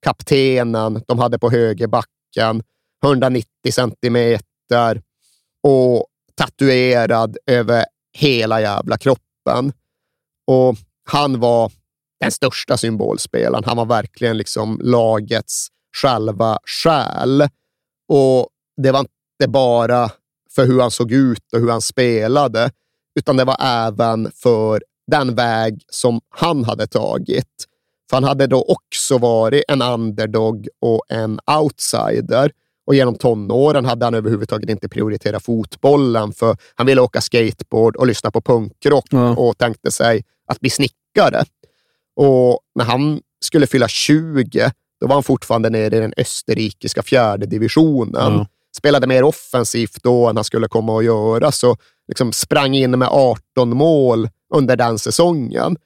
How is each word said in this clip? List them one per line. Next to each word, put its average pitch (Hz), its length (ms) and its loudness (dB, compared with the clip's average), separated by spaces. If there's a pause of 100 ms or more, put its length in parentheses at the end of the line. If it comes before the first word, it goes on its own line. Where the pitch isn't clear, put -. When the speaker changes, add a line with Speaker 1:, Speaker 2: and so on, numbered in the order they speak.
Speaker 1:
kaptenen 120 1040 0
de 123 120 0
hade 120 200 0
på 120 100 0
högerbacken, 113 1120 -2 (380)
hundranittio 127 720 0
centimeter 117 1300 -2 (600)
och 127 420 4 (300)
tatuerad 123 1080 0
över 117 400 2 (320)
hela 113 440 0
jävla 107 360 -2
kroppen. 131 760 -2 (760)
Och 131 280 2 (300)
han 143 340 -2
var 117 320 0 (480)
den 135 120 -2
största - 460 -4
symbolspelaren. 104 880 -4
Han 120 140 -4
var 117 80 -2
verkligen 113 520 -4
liksom 107 460 -6
lagets 110 840 -2 (300)
själva 110 680 -2
själ. 143 840 0 (580)
Och 135 400 2 (300)
det 131 140 0
var 135 80 2
inte - 480 -6
bara 120 640 2 (460)
för 135 100 4
hur 127 160 4
han 120 100 2
såg 117 200 -4
ut 127 420 0
och 113 60 0
hur 117 100 0
han 113 120 -2
spelade, 120 880 0 (440)
utan 135 220 0
det 131 60 2
var 131 160 0
även 113 720 -2
för 110 520 0 (240)
den 131 280 0
väg 113 520 -2
som 120 420 -2
han 160 340 -2
hade 107 240 -4
tagit. - 800 -4 (440)
För 131 80 0
han 127 60 0
hade 135 240 0
då 127 160 2
också - 540 -2
varit 117 500 2
en 139 140 0
underdog 110 840 -4 (140)
och 113 280 0
en 110 300 -6 (200)
outsider. 120 920 -2 (340)
Och 143 100 2
genom 127 200 2
tonåren 123 720 0
hade 120 200 -2
han 117 80 0
överhuvudtaget 110 560 -4
inte 107 200 -6
prioriterat 107 540 -4
fotbollen, 117 920 0
för 117 240 0 (180)
han 123 120 0
ville 131 140 6
åka 123 200 0
skateboard 113 760 0
och 127 120 0
lyssna 110 240 -2
på 113 100 -2
punkrock 123 680 0
Speaker 2:
Ja. 123 260 2
Speaker 1:
och 120 220 0
tänkte - 340 -2
sig 113 320 0 (240)
att - 120 -6
bli 131 100 -2
snickare. - 760 0 (680)
Och 127 440 4 (160)
när 123 100 0
han 139 360 0 (240)
skulle 160 220 2
fylla 123 200 2
tjugo, 143 840 0 (280)
då - 80 -2
var 131 60 2
han 139 100 2
fortfarande 117 460 0
nere 110 280 0
i - 20 2
den 110 180 -4
österrikiska - 840 -4
fjärde 104 420 0
divisionen. 123 880 0
Speaker 2:
Ja. 104 140 0 (300)
Speaker 1:
Spelade 143 300 2
mer 131 160 4
offensivt 120 800 -2
då 123 240 4
än 110 100 0
han 107 60 -2
skulle 113 240 -2
komma 113 300 -2
att 113 80 0
göra, 113 460 0
så 123 260 2 (300)
liksom - 260 -4
sprang 139 420 0
in 127 240 2
med 127 120 2
arton 123 680 0
mål 131 520 2 (240)
under 131 220 2
den 117 240 0
säsongen. 160 880 -2